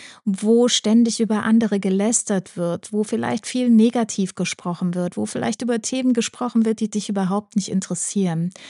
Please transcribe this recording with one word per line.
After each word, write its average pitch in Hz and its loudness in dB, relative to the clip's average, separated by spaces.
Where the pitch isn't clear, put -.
wo 226 4
ständig 226 2
über 214 0
andere 220 2
gelästert 196 0
wird, 175 -4
wo 214 0
vielleicht 226 -4
viel 254 -2
negativ 220 2
gesprochen 175 -4
wird, 180 -4
wo 208 -4
vielleicht - -4
über 233 -2
Themen 254 0
gesprochen 233 0
wird, 220 0
die 208 -2
dich 208 -6
überhaupt 196 -2
nicht 190 -2
interessieren. 180 -2